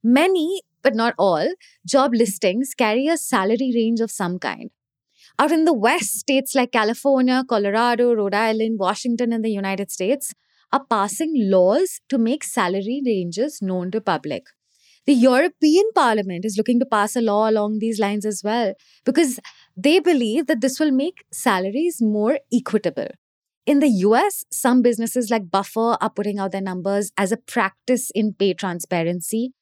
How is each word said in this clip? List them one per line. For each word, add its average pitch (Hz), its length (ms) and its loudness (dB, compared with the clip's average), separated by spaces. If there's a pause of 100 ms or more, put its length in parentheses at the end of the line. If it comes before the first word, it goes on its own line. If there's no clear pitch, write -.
Many, 330 600 2 (180)
but 220 140 2
not 226 240 0
all, 190 340 2 (320)
job 262 300 2
listings 214 580 0
carry 233 320 0
a 320 120 0
salary 226 580 0
range 226 240 0
of 226 100 -2
some 180 300 -6
kind. - 320 -8 (680)
Out 294 140 2
in 320 140 4
the 320 100 4
West, 240 420 0
states 269 380 -2
like 247 160 0
California, 254 760 2
Colorado, 233 680 2
Rhode 202 180 0
Island, 220 460 0
Washington, 233 520 -2
and 226 140 -2
the 220 60 0
United 196 400 -4
States 247 420 -4 (400)
are 269 100 0
passing 226 520 -2
laws 202 760 2
to 269 80 -2
make 233 260 0
salary 202 600 -4
ranges 202 560 -4
known 185 300 -4
to 214 100 -4
public. 151 440 -4 (600)
The 285 80 4
European 302 800 4
Parliament 208 520 0
is 202 120 -4
looking 240 220 2
to 254 80 2
pass 214 280 0
a 240 60 0
law 214 260 2
along 214 300 0
these 220 220 -4
lines 208 260 -2
as 208 180 -6
well, 214 300 -2 (320)
because 262 340 2 (380)
they 294 220 4
believe 277 480 0
that 254 140 0
this 269 180 -2
will 302 120 2
make 277 400 -2
salaries 220 680 -2
more 214 380 0 (120)
equitable. 196 580 -2 (580)
In 285 140 4
the 302 80 4
U 208 260 4
S, 381 340 0
some 247 320 2
businesses 226 480 0
like 208 220 -2
Buffer 226 500 -2
are 214 80 -2
putting 202 300 -4
out 196 140 -4
their 196 60 -6
numbers 190 600 -4
as 190 120 0
a 226 60 -2
practice - 800 -2
in 214 180 -2
pay 190 220 0
transparency. 175 1080 -4